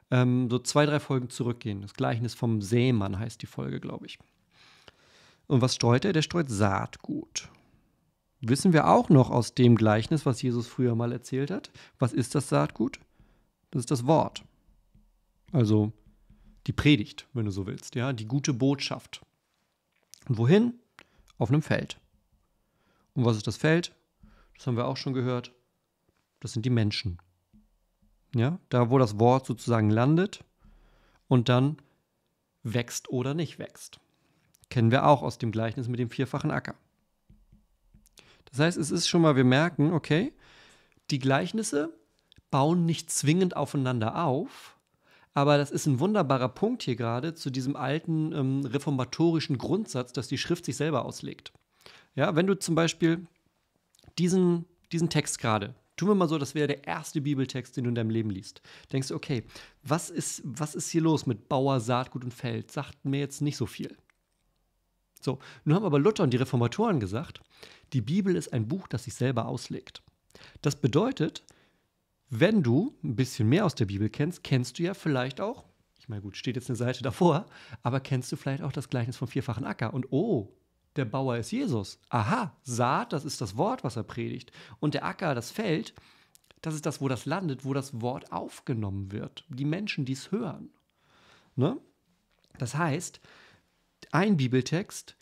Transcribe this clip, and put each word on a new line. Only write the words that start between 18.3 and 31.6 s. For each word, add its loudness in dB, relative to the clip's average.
Botschaft. -2
Und -2
wohin? 6
Auf 0
einem 4
Feld. -2
Und 0
was 4
ist -10
das -4
Feld? 2
Das -18
haben 0
wir -2
auch -4
schon -6
gehört. -4
Das -10
sind -4
die 0
Menschen. 0
Ja, 2
da, 2
wo 4
das 2
Wort 4
sozusagen 0
landet 2
und 4
dann 2